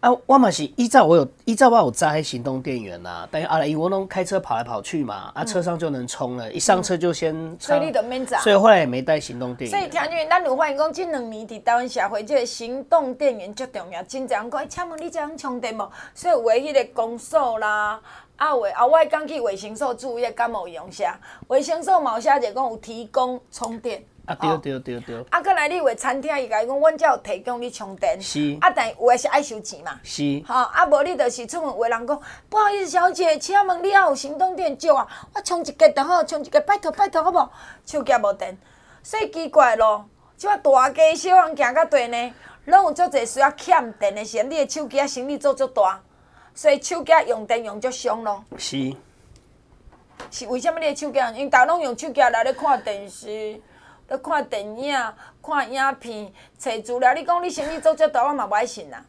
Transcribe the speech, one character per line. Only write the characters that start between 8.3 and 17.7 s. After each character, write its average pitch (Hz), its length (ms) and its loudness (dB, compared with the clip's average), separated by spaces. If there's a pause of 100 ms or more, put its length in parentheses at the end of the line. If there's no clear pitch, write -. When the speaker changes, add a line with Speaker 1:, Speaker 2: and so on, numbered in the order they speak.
Speaker 1:
所 220 120 2
以 196 60 8
后 214 140 8
来 202 80 10
也 156 80 2
没 127 160 -2
带 156 180 2
行 127 180 -12
动 123 160 -6
电 123 160 -8
源。 403 80 -2
Speaker 2:
所 381 80 -2
以 - 40 -10
听 320 200 -4
见 330 160 -2
咱 349 160 4
有 269 140 0
发 302 120 2
现 277 100 -6
讲， 311 120 0
这 349 140 -6
两 233 260 -6
年 220 160 -12
伫 214 160 -14
台 233 140 2
湾 247 100 0
社 202 220 -4
会， 214 160 -6
这 262 160 2
个 240 60 -2
行 247 380 -10
动 277 300 0
电 254 240 0
源 202 160 -12
足 262 120 -10
重 190 240 -12
要。 180 140 -10
真 262 220 -10
正 226 240 -4
讲， 269 120 -6
哎， - 40 -10
请 359 220 -10
问 320 100 -12
你 330 120 -10
这 330 100 -8
样 302 160 -8
充 254 240 -8
电 226 140 -6
无？ 202 180 -8 (220)
所 - 160 -2
以 - 20 6
有 254 120 2
的 226 100 4
迄 277 180 0
个 262 120 4 (100)
公 233 240 -4
所 247 400 -2
啦， 214 420 -2 (360)